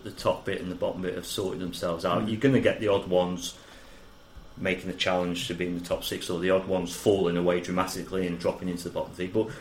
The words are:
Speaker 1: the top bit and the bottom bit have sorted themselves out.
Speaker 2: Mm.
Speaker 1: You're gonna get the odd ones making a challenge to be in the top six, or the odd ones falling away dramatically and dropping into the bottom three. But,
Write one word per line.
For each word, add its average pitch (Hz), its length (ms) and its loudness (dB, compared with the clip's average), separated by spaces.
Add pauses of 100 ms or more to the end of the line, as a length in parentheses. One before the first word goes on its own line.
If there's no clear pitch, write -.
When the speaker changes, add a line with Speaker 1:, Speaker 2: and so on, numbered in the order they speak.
Speaker 1:
the 104 60 -10
top - 340 -2
bit 95 160 -4
and 92 100 -4
the 87 40 -6
bottom 92 280 -2
bit 90 120 -2
have 87 120 -8
sorted 92 340 -4
themselves 87 440 -2
out. 90 180 2
Speaker 2:
Mm. 107 80 -2
Speaker 1:
You're 107 80 -2
gonna 135 220 6
get - 180 4
the 107 80 0
odd 98 200 4
ones 90 460 2 (1040)
making 92 320 -2
a - 40 -4
challenge 90 540 0
to 87 60 -4
be 87 140 -2
in 87 100 -2
the 87 80 -8
top - 180 -2
six, - 260 -6
or 87 100 -2
the 90 100 2
odd 92 180 4
ones 90 280 0
falling 92 420 4
away 87 240 4
dramatically 92 680 -2
and 85 120 -4
dropping 95 280 -2
into 87 180 -4
the 87 40 -8
bottom 80 240 -6
three. 90 140 -4
But, 110 200 0 (140)